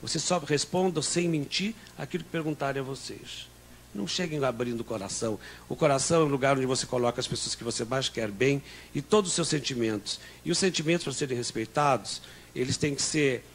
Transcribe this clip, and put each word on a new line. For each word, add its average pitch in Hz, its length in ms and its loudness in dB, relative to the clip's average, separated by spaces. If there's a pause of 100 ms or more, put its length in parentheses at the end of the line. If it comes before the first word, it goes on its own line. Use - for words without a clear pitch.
Vocês - 220 -4
só 180 160 2
respondam 156 640 0
sem 170 260 2
mentir 165 460 -2 (200)
aquilo 160 280 -6
que - 80 -16
perguntarem 147 480 -2
a 135 40 -2
vocês. - 640 -10 (460)
Não 202 140 -4
cheguem 156 360 -2
abrindo 120 380 0
o - 20 -4
coração. 107 540 -4 (320)
O 135 60 -4
coração 147 460 4
é - 20 8
o 151 40 6
lugar 139 300 4
onde 131 80 2
você 131 220 0
coloca 120 320 2
as 123 80 -2
pessoas - 260 -4
que - 100 -10
você 117 220 -2
mais 127 240 0
quer 110 220 -4
bem 135 320 2 (320)
e 147 60 -2
todos 202 280 4
os 165 60 -2
seus 165 120 0
sentimentos. 120 720 -2 (240)
E - 60 -4
os 170 80 2
sentimentos, 170 460 2
para 143 100 -4
serem 127 240 -2
respeitados, 123 840 0 (340)
eles 127 220 0
têm 147 180 0
que - 60 -4
ser 143 540 2